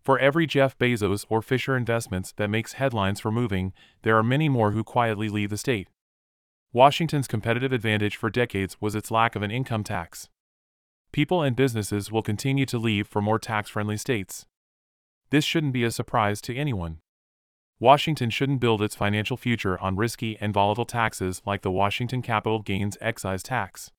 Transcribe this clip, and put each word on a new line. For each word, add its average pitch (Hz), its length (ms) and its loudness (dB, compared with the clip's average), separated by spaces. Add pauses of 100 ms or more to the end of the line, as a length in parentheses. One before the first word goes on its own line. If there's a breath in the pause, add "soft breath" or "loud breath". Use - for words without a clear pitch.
For 135 180 2
every 143 280 4
Jeff 135 300 2
Bezos 104 540 2
or 110 100 2
Fisher 131 380 -2
Investments 113 580 -4
that 104 140 -2
makes 110 240 -4
headlines 110 460 -2
for 107 120 -2
moving, 101 400 -2 (300 soft breath)
there 110 160 4
are 110 40 4
many 139 280 2
more 110 220 4
who 110 120 0
quietly 110 460 0
leave 104 180 -2
the 104 80 -6
state. 101 320 -4 (840)
Washington's 139 520 6
competitive 120 460 -2
advantage 107 440 0
for 113 120 -2
decades 101 540 -2
was 104 120 -2
its 107 160 -4
lack 113 240 2
of 104 60 -4
an 101 100 -2
income 117 320 -4
tax. 95 460 -10 (840)
People 151 300 0
and 135 160 0
businesses 107 560 0
will 110 80 0
continue 135 460 -2
to 127 100 -6
leave 110 320 0
for 104 140 -2
more 107 160 2
tax-friendly 107 580 -4
states. - 480 -6 (840)
This 147 160 2
shouldn't 151 260 0
be 123 120 0
a 117 60 2
surprise 107 520 0
to 120 120 -8
anyone. 98 440 -4 (840)
Washington 135 480 6
shouldn't 135 320 0
build 113 220 4
its 107 120 0
financial 104 440 -2
future 104 420 0
on 95 160 -2
risky 110 420 -2
and 104 140 -4
volatile 101 320 2
taxes 110 640 -4
like 101 160 -2
the 98 80 -2
Washington 101 500 -2
capital 110 400 -2
gains 98 400 -2
excise 98 420 -4
tax. - 560 -6